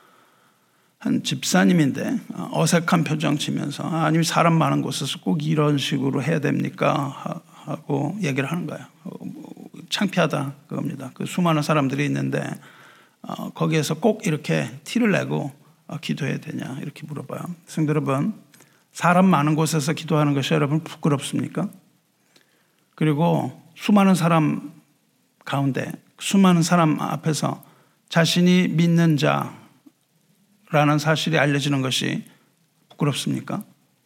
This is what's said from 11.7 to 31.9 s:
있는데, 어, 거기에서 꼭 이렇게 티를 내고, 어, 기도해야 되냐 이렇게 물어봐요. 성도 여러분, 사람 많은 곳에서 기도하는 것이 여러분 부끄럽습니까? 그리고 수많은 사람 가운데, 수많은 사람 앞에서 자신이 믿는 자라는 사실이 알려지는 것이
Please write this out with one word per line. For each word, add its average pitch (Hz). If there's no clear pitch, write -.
있는데, 139
어, -
거기에서 160
꼭 214
이렇게 156
티를 226
내고, 73
어, -
기도해야 147
되냐 139
이렇게 151
물어봐요. -
성도 151
여러분, 147
사람 175
많은 151
곳에서 156
기도하는 151
것이 139
여러분 151
부끄럽습니까? -
그리고 151
수많은 196
사람 156
가운데, 139
수많은 185
사람 160
앞에서 -
자신이 175
믿는 165
자라는 -
사실이 156
알려지는 143
것이 120